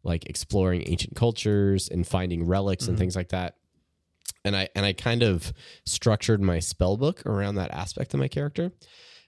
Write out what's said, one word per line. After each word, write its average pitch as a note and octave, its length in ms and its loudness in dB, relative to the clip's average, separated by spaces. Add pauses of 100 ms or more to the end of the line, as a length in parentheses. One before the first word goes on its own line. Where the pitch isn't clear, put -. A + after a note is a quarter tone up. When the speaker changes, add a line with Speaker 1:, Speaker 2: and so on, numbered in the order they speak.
Speaker 1:
like, E2+ 220 -2
exploring F#2 600 0
ancient - 280 -2
cultures G2+ 720 2
and F2 180 0
finding F2+ 380 -2
relics F#2+ 420 0
and A2+ 80 0
Speaker 2:
Mm-hmm. G#2+ 60 0
Speaker 1:
things F#2 140 0
like F2+ 140 -4
that. F2+ 280 -4 (840)
And G2+ 120 0
I, F#2+ 200 0
and G2 100 2
I G2 80 2
kind A#2+ 300 0
of F#2+ 300 2 (320)
structured G#2+ 560 2
my F2+ 180 2
spell F#2 380 0
book C#3+ 280 -2
around G2+ 300 0
that F#2+ 160 -2
aspect - 420 -6
of - 60 0
my - 80 0
character. D3 440 -4 (560)